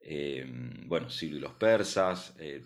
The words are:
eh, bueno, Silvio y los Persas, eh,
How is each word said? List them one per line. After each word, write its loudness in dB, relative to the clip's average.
eh, -4
bueno, 0
Silvio -6
y -8
los -8
Persas, 4
eh, -10